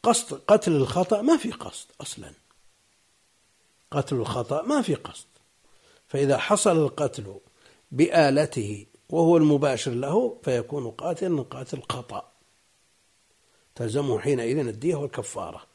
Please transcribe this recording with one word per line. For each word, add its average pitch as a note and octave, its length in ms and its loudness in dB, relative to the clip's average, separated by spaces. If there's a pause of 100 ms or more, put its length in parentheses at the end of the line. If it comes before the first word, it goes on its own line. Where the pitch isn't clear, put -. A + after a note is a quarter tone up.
قصد، A3+ 440 0
قتل G3 240 6
الخطأ E3+ 500 2
ما D4 160 4
في - 140 -4
قصد - 360 -14 (140)
أصلًا، - 300 -14 (1600)
قتل C#3 240 -2
الخطأ B2 460 -2
ما C4 200 0
في E3 140 0
قصد، - 300 -16 (840)
فإذا C#3 300 2
حصل G3 400 2
القتل A#2+ 600 -2 (520)
بآلته C#3 960 2 (240)
وهو E3 280 4
المباشر C#3+ 540 4
له D3 520 0
فيكون B2 480 -4
قاتلاً E3+ 500 -4
قاتل C3 480 -12
خطأ، A#2+ 420 -10 (1400)
تلزمه B2 440 -2
حينئذ C3 480 -2
الدية A#2+ 280 -4
والكفارة. A2 680 -10 (120)